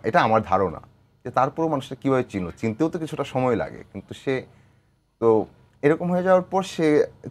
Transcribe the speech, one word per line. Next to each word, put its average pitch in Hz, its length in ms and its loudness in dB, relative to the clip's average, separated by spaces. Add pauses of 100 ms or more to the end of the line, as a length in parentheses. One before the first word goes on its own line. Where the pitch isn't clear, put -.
এটা 160 160 2
আমার 110 220 4
ধারণা 95 380 -2 (440)
যে 123 60 -10
তারপরেও 139 380 0
মানুষটা 139 260 -6
কীভাবে 131 300 0
চিনল, 90 260 -6
চিনতেও 113 380 -2
তো 175 100 -6
কিছুটা 156 260 -6
সময় 127 320 0
লাগে, - 360 -6
কিন্তু 101 220 -14
সে 131 320 -4 (720)
তো 110 260 4 (360)
এরকম 165 280 2
হয়ে 180 120 0
যাওয়ার 185 200 4
পর 185 200 -2
সে 156 440 2 (240)